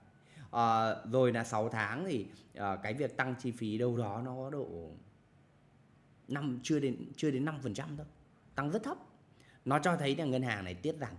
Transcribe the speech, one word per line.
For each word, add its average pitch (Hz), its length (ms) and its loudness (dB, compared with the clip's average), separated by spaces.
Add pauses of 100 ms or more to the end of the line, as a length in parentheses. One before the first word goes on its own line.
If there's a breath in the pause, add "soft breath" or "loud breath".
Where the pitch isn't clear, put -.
(500 loud breath)
Ờ, 113 640 4
rồi 127 220 8
là 113 100 2
sáu 110 260 2
tháng 113 380 0
thì, 117 180 -2 (300 loud breath)
ờ, 98 280 -2
cái 107 100 -2
việc 143 240 -2
tăng 127 220 0
chi 123 120 -4
phí 110 260 -2
đâu 120 200 2
đó 110 280 -2
nó 127 100 -6
có 131 140 -6
độ 85 420 -8 (1400)
năm, 135 360 -4
chưa 151 160 2
đến, 123 260 -2 (100)
chưa 151 160 0
đến 131 140 0
năm 156 160 -2
phần 120 120 -2
trăm 147 240 -6
thôi. 151 80 -10 (500)
Tăng 143 160 0
rất 214 120 0
thấp. 294 140 -4 (680 soft breath)
Nó 139 140 4
cho 170 180 4
thấy 139 180 2
là 160 100 -2
ngân 127 160 2
hàng 110 220 0
này 90 100 -4
tiết 131 260 -2
giảm 113 200 -6